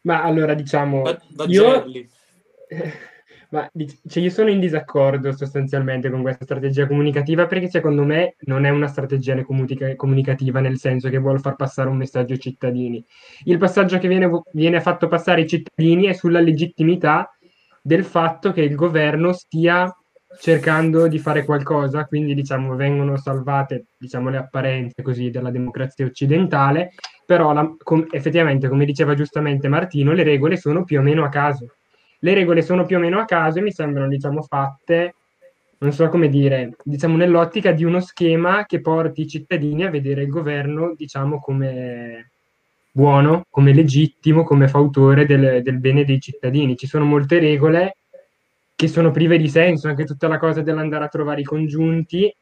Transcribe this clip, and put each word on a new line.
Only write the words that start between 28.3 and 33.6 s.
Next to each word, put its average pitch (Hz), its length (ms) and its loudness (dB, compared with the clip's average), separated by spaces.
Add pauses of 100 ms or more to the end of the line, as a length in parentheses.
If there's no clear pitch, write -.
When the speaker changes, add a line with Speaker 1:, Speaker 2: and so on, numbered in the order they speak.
Speaker 1:
come 135 180 2
diceva 143 280 0
giustamente 143 560 -2
Martino, 147 420 0
le 170 120 2
regole 151 340 2
sono 165 260 -2
più 151 160 -2
o - 40 2
meno 151 200 2
a 139 60 -2
caso, 143 380 -2 (520)
le 175 140 0
regole 175 280 2
sono 180 240 0
più 185 120 0
o - 20 2
meno 170 200 0
a 226 60 -2
caso 165 340 0
e - 20 -2